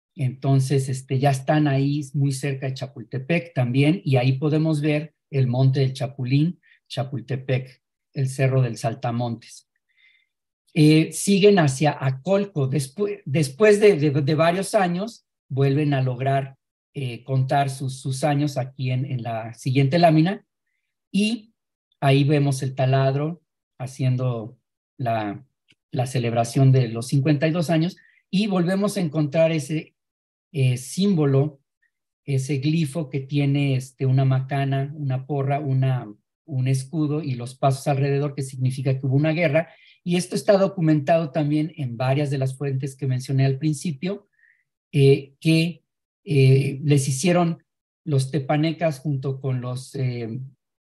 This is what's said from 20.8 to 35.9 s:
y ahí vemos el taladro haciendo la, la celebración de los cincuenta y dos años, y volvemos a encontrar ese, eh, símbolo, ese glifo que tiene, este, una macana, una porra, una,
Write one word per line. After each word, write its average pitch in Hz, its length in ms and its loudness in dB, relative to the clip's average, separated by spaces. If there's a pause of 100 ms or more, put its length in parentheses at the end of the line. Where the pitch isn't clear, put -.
y 214 420 -2 (480)
ahí 139 240 4
vemos 143 380 0
el 131 120 -4
taladro 139 680 0 (360)
haciendo 123 800 -4 (380)
la, 113 480 -4 (460)
la - 160 -4
celebración 120 680 2
de 127 160 2
los 117 200 -8
cincuenta 143 380 2
y 160 40 2
dos 165 180 -2
años, 170 300 -2 (320)
y 196 160 0
volvemos 196 500 0
a 196 60 -4
encontrar 156 500 0
ese, 156 420 -4 (580)
eh, 127 260 2
símbolo, 151 800 0 (640)
ese 135 340 -2
glifo 156 520 -2
que 139 100 -6
tiene, 139 560 0
este, - 300 -6
una 131 180 4
macana, 135 720 -2
una 131 300 -6
porra, 139 340 -2
una, 131 500 -2 (360)